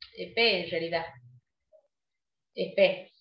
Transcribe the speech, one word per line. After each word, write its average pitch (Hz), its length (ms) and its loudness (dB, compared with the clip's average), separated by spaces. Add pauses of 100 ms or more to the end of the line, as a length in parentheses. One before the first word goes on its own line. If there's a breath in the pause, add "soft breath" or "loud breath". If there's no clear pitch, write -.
(160)
eh, 180 180 -12
P 214 300 2
en 170 60 -8
realidad, 165 360 -2 (1500)
es 185 200 -4
P. - 460 2